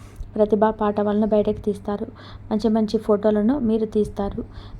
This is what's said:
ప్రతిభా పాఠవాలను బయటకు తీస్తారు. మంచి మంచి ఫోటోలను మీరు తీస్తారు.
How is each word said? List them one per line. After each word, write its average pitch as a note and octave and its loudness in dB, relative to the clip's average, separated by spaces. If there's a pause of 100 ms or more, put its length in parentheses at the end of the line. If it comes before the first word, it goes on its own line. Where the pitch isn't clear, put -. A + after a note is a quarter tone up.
(280)
ప్రతిభా G#3+ 4
పాఠవాలను G#3 0
బయటకు G#3 2
తీస్తారు. G3+ -4 (400)
మంచి A3 0
మంచి A3 2
ఫోటోలను G#3+ 2
మీరు A3 0
తీస్తారు. G#3 -2 (380)